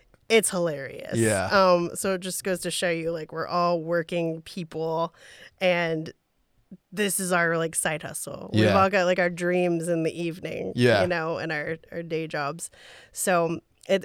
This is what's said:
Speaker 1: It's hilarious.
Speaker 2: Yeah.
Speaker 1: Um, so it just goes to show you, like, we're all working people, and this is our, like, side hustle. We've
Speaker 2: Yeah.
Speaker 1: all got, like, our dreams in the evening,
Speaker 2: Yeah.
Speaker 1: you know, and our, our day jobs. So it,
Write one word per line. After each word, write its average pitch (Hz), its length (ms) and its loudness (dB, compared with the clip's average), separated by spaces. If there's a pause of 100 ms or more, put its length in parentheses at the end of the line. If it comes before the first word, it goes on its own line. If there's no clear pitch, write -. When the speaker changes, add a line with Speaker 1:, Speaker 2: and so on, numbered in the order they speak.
(300)
Speaker 1:
It's 226 200 4
hilarious. 151 680 -6
Speaker 2:
Yeah. 107 280 4
Speaker 1:
Um, 180 500 4
so 190 200 -2
it 180 40 -4
just 180 240 -8
goes 185 160 -2
to 180 120 -6
show 180 180 -2
you, 165 220 -2
like, 156 200 -8
we're 160 160 -6
all 175 340 2
working 165 600 -2
people, 160 760 -4 (460)
and 170 500 0 (800)
this 196 300 -2
is 180 100 -2
our, 170 260 2
like, 165 180 -2
side 156 280 -2
hustle. - 480 -10
We've 214 140 4
Speaker 2:
Yeah. 196 120 4
Speaker 1:
all 196 120 6
got, 190 160 2
like, 180 140 2
our 180 100 2
dreams 175 580 0
in 165 160 0
the 160 80 0 (100)
evening, 165 540 -6
Speaker 2:
Yeah. 117 280 6
Speaker 1:
you 92 40 2
know, 160 300 -2
and 165 160 -4
our, 160 240 -6 (160)
our 170 100 -8
day 160 240 -6
jobs. 156 420 -6 (440)
So 170 480 0 (260)
it, 190 160 2